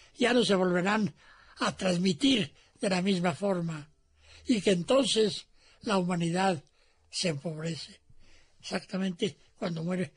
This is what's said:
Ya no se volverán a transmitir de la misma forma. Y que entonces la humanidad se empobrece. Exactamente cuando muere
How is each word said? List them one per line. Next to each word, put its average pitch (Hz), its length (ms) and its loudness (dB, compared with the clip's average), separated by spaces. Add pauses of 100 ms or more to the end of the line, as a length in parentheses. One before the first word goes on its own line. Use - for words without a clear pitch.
(180)
Ya 233 140 2
no 247 120 4
se 190 100 2
volverán 185 600 2 (440)
a 220 180 -2
transmitir 190 760 0 (280)
de 220 100 -2
la 180 120 0
misma 180 320 0
forma. 170 560 -4 (560)
Y 226 140 2
que 208 120 2
entonces 220 760 2 (360)
la 196 160 0
humanidad 175 680 0 (460)
se - 180 -4
empobrece. 160 720 -8 (600)
Exactamente 190 760 -4 (220)
cuando 165 260 -4
muere 180 320 -4